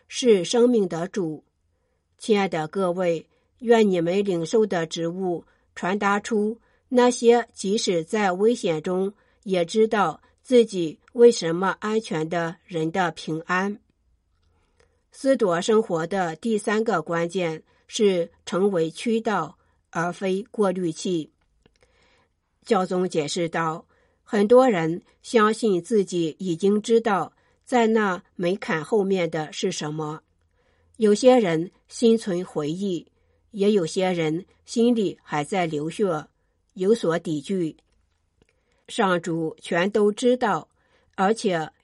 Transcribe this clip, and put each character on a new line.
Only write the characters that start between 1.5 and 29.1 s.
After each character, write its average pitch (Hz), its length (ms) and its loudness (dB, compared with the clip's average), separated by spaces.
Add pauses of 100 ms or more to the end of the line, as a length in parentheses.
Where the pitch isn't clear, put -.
亲 208 180 0
爱 196 100 0
的 160 200 -4
各 185 240 -2
位， 170 360 -2 (320)
愿 226 300 4
你 180 120 2
们 180 220 0
领 175 220 -2
受 220 200 2
的 185 200 -2
职 165 220 -6
务 175 380 -4 (280)
传 180 240 -4
达 202 220 0
出 214 400 -4 (300)
那 247 200 4
些 233 440 4
即 196 240 -2
使 180 260 -2
在 208 300 -2
危 214 200 2
险 170 280 -2
中 190 320 -2 (300)
也 180 200 -2
知 220 240 2
道 196 340 -2 (200)
自 - 240 4
己 165 340 -6 (140)
为 240 180 8
什 165 240 -4
么 180 240 -2
安 214 220 -2
全 160 260 -6
的 170 380 -4
人 165 260 -4
的 180 200 -2
平 160 300 -8
安。 196 380 -4 (1300)
司 269 240 2
铎 180 240 2
生 220 200 4
活 170 240 -4
的 170 300 -2
第 220 220 -2
三 214 260 -2
个 202 180 0
关 170 280 -4
键 165 340 -4 (240)
是 185 440 0 (140)
成 202 260 0
为 165 180 0
渠 226 320 -2
道， 185 380 -4 (320)
而 175 200 -4
非 190 380 -4
过 196 220 0
滤 180 200 -4
器。 165 400 -6 (1300)
教 202 220 0
宗 185 220 -2
解 160 200 -2
释 170 220 -2
道， 165 360 -4 (380)
很 208 240 0
多 247 200 8
人 170 340 0 (200)
相 214 320 2
信 202 280 0
自 202 240 0
己 165 340 -4
已 180 160 -4
经 202 260 2
知 226 200 2
道 202 320 -2 (320)
在 233 220 2
那 214 360 0 (120)
门 180 220 -2
槛 160 260 -4
后 208 200 0
面 190 260 0